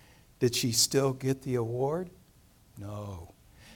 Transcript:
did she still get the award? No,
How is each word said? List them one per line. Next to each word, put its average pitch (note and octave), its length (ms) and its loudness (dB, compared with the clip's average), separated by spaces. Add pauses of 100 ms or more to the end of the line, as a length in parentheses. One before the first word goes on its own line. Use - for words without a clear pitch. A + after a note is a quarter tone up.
(380)
did A#2+ 160 4
she B2+ 160 2
still C3+ 440 2
get C3 280 -2
the C3 120 -2
award? C3+ 560 -2 (680)
No, G2+ 560 -10 (420)